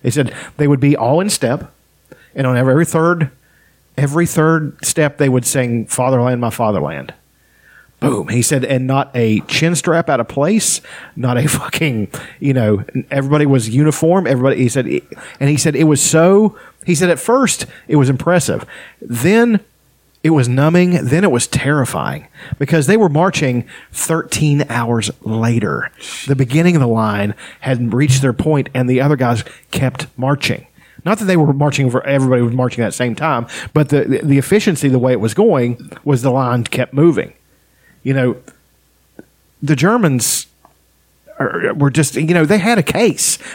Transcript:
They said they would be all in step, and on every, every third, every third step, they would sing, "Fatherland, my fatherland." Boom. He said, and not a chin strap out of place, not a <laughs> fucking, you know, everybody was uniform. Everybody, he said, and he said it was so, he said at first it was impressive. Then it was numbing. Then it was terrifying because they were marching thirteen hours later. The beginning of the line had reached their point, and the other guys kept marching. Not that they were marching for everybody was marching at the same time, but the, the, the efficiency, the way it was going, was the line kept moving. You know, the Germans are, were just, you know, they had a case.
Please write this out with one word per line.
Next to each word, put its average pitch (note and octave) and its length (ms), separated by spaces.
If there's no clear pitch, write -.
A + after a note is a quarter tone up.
They B2+ 100
said C3+ 220
they D3 100
would C#3+ 120
be C#3+ 160
all C#3 260
in G3+ 80
step, C#3 420
and C#3 100
on B2+ 120
every, C3 160
every D#3+ 120
third, E3 460
every C#3+ 280
third D#3 600
step, D3 320
they C#3+ 120
would B2+ 160
sing, A#2+ 400
"Fatherland, B2 560
my A#2+ 80
fatherland." D#2+ 640
Boom. G#2+ 260
He A#2+ 140
said, B2+ 240
and C3 200
not C3+ 300
a A2 260
chin E3 340
strap E3 340
out C#3 100
of A#2 80
place, F3+ 540
not B2 220
a C3+ 100
<laughs> - 0
fucking, B2 600
you C#3 120
know, G#2+ 300
everybody C#3+ 360
was B2+ 240
uniform. D#3 580
Everybody, B2 300
he B2+ 100
said, B2 200
and C#3 100
he D3+ 60
said D3 180
it C#3+ 120
was D3+ 180
so, F#3+ 540
he F3+ 100
said F3 140
at E3 100
first B3 460
it - 80
was C3+ 140
impressive. C#3+ 560
Then G3+ 640
it D#3 100
was C3 180
numbing. D#3+ 560
Then D3+ 180
it G3 80
was A#2+ 160
terrifying A#2 800
because D3 280
they G#3 100
were G#3+ 120
marching D3 560
thirteen D3+ 760
hours A#2 400
later. A2+ 680
The C#3 80
beginning D3 400
of D3+ 60
the B2+ 60
line G#2 480
had B2 320
reached C3 280
their C3 120
point, D3 400
and B2+ 160
the B2+ 100
other C#3+ 180
guys A#2+ 280
kept C3 360
marching. C3 480
Not G#3 140
that A3 60
they F#3 120
were D3+ 160
marching C#3 360
for B2+ 160
everybody C3+ 360
was A#2 120
marching B2 300
at A2 40
the F#2+ 60
same B2 220
time, C3+ 320
but D3+ 160
the, C#3+ 160
the, C3 180
the C#3 140
efficiency, F3 520
the B2+ 100
way B2+ 140
it A#2 60
was G#2+ 140
going, C3+ 580
was C#3 160
the C3 100
line B2 340
kept - 280
moving. C#3+ 400
You C3 100
know, B2+ 220
the D3 160
Germans D#3+ 720
are, - 340
were C#3+ 160
just, C#3 260
you D#3 180
know, E3 120
they F#3+ 120
had G#3+ 200
a F3 60
case. - 540